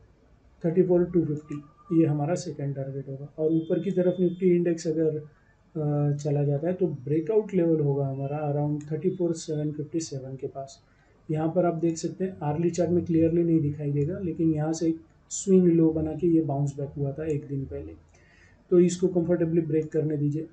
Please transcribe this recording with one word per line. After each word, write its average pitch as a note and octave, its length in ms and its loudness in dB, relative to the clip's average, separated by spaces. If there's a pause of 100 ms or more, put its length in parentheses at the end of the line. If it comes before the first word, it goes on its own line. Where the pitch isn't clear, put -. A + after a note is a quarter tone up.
(640)
थर्टी F3 200 4
फ़ोर F3 300 4
टू D#3+ 120 4
फिफ्टी, D3 360 -6 (320)
ये E3 140 6
हमारा D3 300 0
second C#3+ 380 -8
target C3+ 340 -8
होगा। C#3 280 -12
और D#3 160 0
ऊपर D#3+ 260 0
की G3 120 -2
तरफ F3+ 300 0
Nifty F3 340 4
index E3+ 320 0
अगर, D#3 300 0 (580)
अ, D3 400 0
चला C#3+ 280 -2
जाता C#3+ 240 0
है F#3 60 0
तो F#3 140 0 (160)
breakout E3 500 0
level E3 280 2
होगा C#3 260 0
हमारा C#3 360 -6
around D3 480 -2
थर्टी D#3 240 -2
फ़ोर E3+ 200 -2
सेवन D3+ 360 -4
फिफ्टी D3+ 300 -6
सेवन C3+ 340 -10
के C3 120 -8
पास। - 320 -14 (500)
यहाँ D#3 260 0
पर F3 100 4
आप E3 100 0
देख E3 220 0
सकते - 280 -6
हैं F#3 180 -8
Arli D#3+ 280 0
chart E3+ 200 0
में F3 140 2
clearly E3 380 2
नहीं E3 180 2
दिखाई D3 300 -2
देगा, D3 280 -2
लेकिन E3 340 0
यहाँ D3+ 200 -2
से E3 140 -2
एक E3 140 -2 (300)
swing F#3 360 6
low E3 240 6
बना D#3 220 -2
के F3 140 0
ये D#3+ 160 6
bounce C#3 340 -2
back C#3 200 -8
हुआ C#3 140 -2
था D#3 160 -8
एक C#3 200 -4
दिन C3+ 180 -6
पहले, C#3+ 280 -10 (800)
तो F3+ 80 8
इसको F3+ 300 4
comfortably E3+ 540 2
break D3+ 280 0
करने D3+ 260 0
दीजिए, D3 360 -2